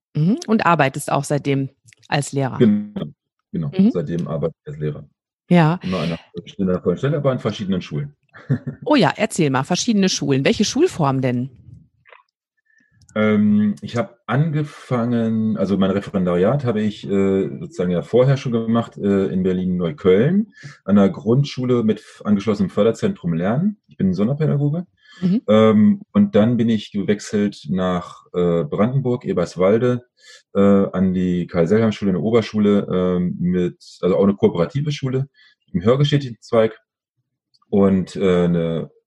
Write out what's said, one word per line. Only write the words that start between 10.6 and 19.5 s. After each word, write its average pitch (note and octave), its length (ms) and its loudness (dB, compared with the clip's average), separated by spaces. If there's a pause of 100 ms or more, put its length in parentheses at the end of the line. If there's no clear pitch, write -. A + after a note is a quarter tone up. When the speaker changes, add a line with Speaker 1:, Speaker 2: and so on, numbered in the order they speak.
Speaker 1:
Schulform D#3 560 0
denn? B2 300 -2 (1600)
Speaker 2:
Ähm, G#2 680 2
ich - 160 -6
hab - 280 -6
angefangen, A#2 1300 -2
also F#2+ 200 0
mein F#2+ 140 2
Referendariat F#2+ 720 0
habe G#2+ 180 -2
ich, G#2+ 240 -4
äh, G2 440 0 (100)
sozusagen F2+ 320 -4
ja E2+ 100 0
vorher C3 360 2
schon B2 160 -6
gemacht, A2+ 440 -2
äh, G2 300 0
in F#2 160 -2
Berlin-Neukölln, F#2 1080 0 (320)